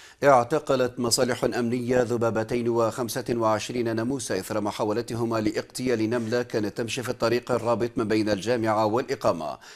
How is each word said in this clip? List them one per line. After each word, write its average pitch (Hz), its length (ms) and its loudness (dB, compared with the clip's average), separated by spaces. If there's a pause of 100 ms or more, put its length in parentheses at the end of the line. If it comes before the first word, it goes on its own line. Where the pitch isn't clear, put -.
(240)
اعتقلت 131 760 4
مصالح 120 440 2
أمنية 123 580 2
ذبابتين 117 680 0
وخمسة 117 600 0
وعشرين 113 680 0
ناموسة 113 440 -2
إثر 107 220 -4
محاولتهما 113 800 -2
لاغتيال 117 680 -2
نملة 120 340 0
كانت 107 340 -4
تمشي 117 260 -4
في 120 60 -6
الطريق 120 420 0
الرابط 117 440 0
ما 120 80 0
بين 110 260 2
الجامعة 110 560 0
والإقامة. 107 720 -2 (180)